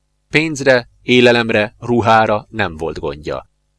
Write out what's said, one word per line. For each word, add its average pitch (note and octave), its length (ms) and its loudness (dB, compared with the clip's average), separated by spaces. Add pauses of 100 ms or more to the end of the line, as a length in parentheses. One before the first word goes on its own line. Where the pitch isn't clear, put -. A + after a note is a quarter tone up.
(300)
Pénzre, C3+ 580 0 (140)
élelemre, A#2+ 760 2
ruhára A2 720 0
nem G2 260 -6
volt D#2+ 220 -8
gondja. D2 520 -10 (280)